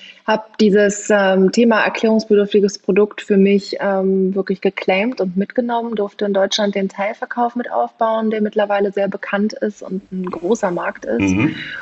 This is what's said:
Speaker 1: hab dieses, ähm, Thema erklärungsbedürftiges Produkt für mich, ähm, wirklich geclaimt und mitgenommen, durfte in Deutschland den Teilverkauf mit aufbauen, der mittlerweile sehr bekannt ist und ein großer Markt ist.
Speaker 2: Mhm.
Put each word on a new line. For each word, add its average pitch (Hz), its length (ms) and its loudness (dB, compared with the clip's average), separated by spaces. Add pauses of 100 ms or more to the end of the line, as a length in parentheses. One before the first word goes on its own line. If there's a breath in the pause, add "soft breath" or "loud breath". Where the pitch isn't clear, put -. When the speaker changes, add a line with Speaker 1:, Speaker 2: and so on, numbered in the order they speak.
(240 loud breath)
Speaker 1:
hab 220 340 -2
dieses, 208 520 4
ähm, 190 400 4
Thema 226 300 4
erklärungsbedürftiges 202 1000 2
Produkt 202 440 0
für 208 140 0
mich, 196 440 2
ähm, 190 560 0
wirklich 190 240 -4
geclaimt 196 600 -2
und 185 160 -4
mitgenommen, 233 600 -4
durfte 202 300 -4
in 202 60 0
Deutschland 196 440 0
den 196 120 -2
Teilverkauf 233 680 -6
mit 240 160 -8
aufbauen, 226 580 -2
der 220 100 -2
mittlerweile 202 520 0
sehr 196 160 -2
bekannt 202 460 -4
ist - 280 -6
und 190 300 -10
ein 185 180 -6
großer 185 400 -2
Markt 175 360 -8
ist. 113 160 -2
Speaker 2:
Mhm. 95 340 0 (260 loud breath)